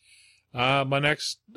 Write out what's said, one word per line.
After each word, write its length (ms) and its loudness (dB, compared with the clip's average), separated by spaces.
Uh, 340 2
my 120 0
next 400 -2